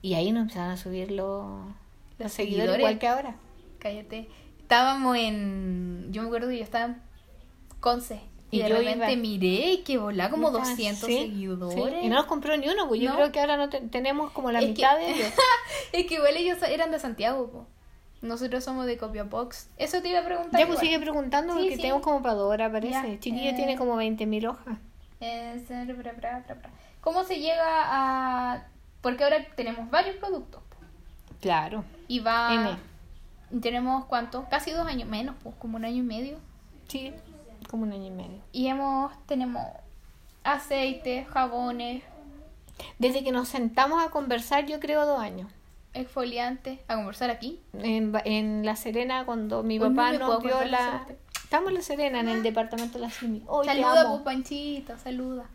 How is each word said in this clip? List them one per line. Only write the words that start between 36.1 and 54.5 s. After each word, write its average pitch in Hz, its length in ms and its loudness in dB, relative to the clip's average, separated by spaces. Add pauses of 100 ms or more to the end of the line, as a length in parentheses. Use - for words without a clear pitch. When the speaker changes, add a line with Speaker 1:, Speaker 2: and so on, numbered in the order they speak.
Speaker 1:
Sí, 269 240 -8 (560)
como 226 140 -4
un 208 100 -4
año 196 140 -8
y 190 40 -12
medio. 185 280 -12 (120)
Speaker 2:
Y 254 160 0
hemos, 277 460 0 (140)
tenemos 254 360 -2 (800)
aceites, 262 840 -2
jabones. 247 760 -2 (920)
Speaker 1:
Desde 254 260 2
que 262 80 0
nos 247 160 0
sentamos 269 560 4
a 320 60 0
conversar, 277 560 0
yo 302 160 -4
creo 294 240 2
dos 285 160 2
años. 190 280 -8 (440)
Speaker 2:
Exfoliantes. 247 920 -4
¿A 226 80 -2
conversar 220 340 -4
aquí? 240 300 -6 (140)
Speaker 1:
En 220 380 0
Ba-, 214 140 2
en 214 400 0
La 214 100 2
Serena, 247 500 -2
cuando 226 380 -2
mi 220 160 0
Speaker 2:
Uy, 254 100 6
no 262 60 6
Speaker 1:
papá 247 160 6
Speaker 2:
me 294 80 0
Speaker 1:
nos 262 80 0
Speaker 2:
puedo 226 140 4
Speaker 1:
dio 254 140 -2
Speaker 2:
acordar 262 100 2
de 262 60 -2
Speaker 1:
la 247 60 2
Speaker 2:
esa 247 220 2
parte. 254 180 -12 (260)
Speaker 1:
Estamos 359 260 2
en 381 60 0
La 349 60 -2
Serena, 277 380 -2
en 226 100 0
el 226 140 0
departamento 226 560 -2
de 233 60 -6
la 226 40 -8
Simi. 226 380 -6
Hoy 285 180 2
te 277 80 2
Speaker 2:
Saluda, 277 280 6
Speaker 1:
amo. 277 220 4
Speaker 2:
pues, 262 120 -2
Panchito, 285 600 -6